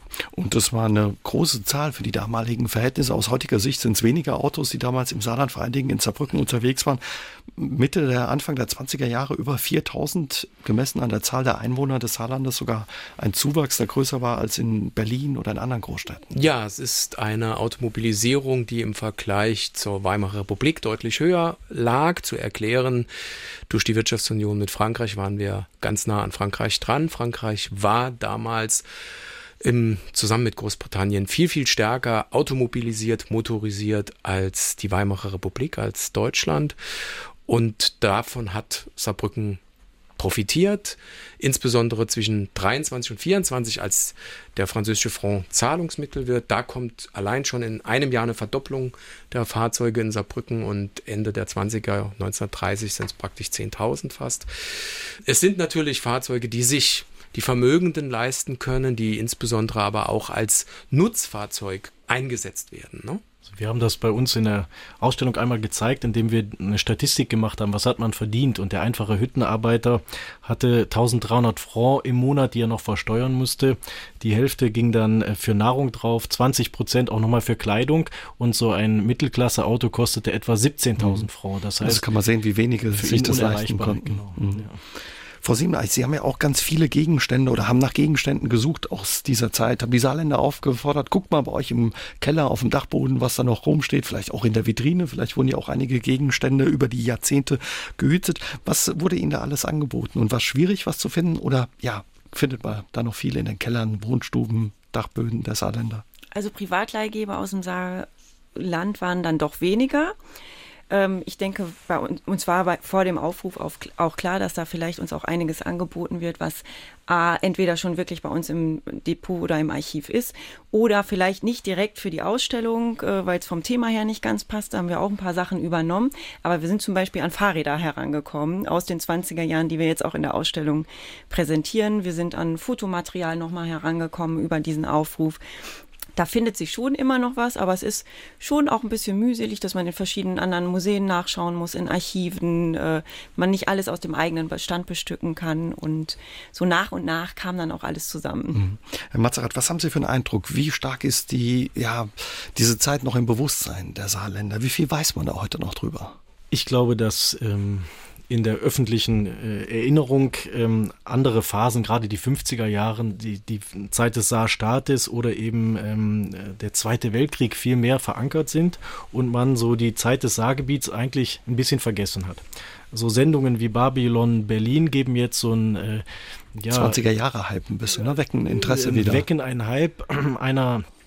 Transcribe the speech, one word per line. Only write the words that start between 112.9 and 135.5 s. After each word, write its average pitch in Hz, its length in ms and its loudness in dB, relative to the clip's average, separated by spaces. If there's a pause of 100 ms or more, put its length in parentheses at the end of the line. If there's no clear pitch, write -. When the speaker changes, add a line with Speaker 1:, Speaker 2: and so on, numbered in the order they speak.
Speaker 4:
dem 180 120 0
Aufruf 180 380 -4
auf, - 240 -8 (160)
auch 165 220 0
klar, 185 200 0
dass 190 160 0
da 165 120 -4
vielleicht 165 340 -4
uns 165 140 -6
auch 156 100 -6
einiges 165 380 -2
angeboten 175 580 -4
wird, 170 220 -6
was 160 220 -6 (420)
A, 170 320 2
entweder 180 400 2
schon 175 180 -2
wirklich 175 260 -4
bei - 60 -8
uns 165 220 -2
im 160 360 0
Depot - 560 -4
oder 165 160 0
im 156 140 0
Archiv 147 380 -6
ist - 240 0 (380)
oder 214 320 6
vielleicht 190 380 0
nicht 233 240 -2
direkt 196 340 -2
für 196 100 -6
die 160 120 -4
Ausstellung, 233 800 0
äh, 196 240 0
weil's 180 220 0
vom 165 160 -4
Thema 240 240 0
her 220 160 0
nicht 214 180 -4
ganz 214 220 -2
passt. - 300 -6
Da - 60 -2
haben 175 100 -2
wir 175 100 0
auch 202 100 0
ein 202 80 -2
paar 185 160 -4
Sachen 180 300 -2
übernommen. 170 480 0 (320)
Aber 170 180 2
wir 165 60 -2
sind 202 140 0
zum 202 120 -2
Beispiel 190 280 0
an 165 100 0
Fahrräder 156 460 0
herangekommen 151 880 -4
aus 175 180 0
den 170 140 -4
zwanziger 170 440 -2
Jahren, 160 260 0
die 160 100 -2
wir 165 80 4
jetzt 160 160 0
auch - 120 -2
in 151 60 -2
der 151 140 -2
Ausstellung 151 500 0 (440)
präsentieren. 185 760 0
Wir 180 100 -4
sind 170 220 -4
an 165 220 -2
Fotomaterial 175 800 -4
nochmal 165 300 -6
herangekommen 160 760 -2
über 160 160 0
diesen 156 240 -2
Aufruf. 156 560 0 (760)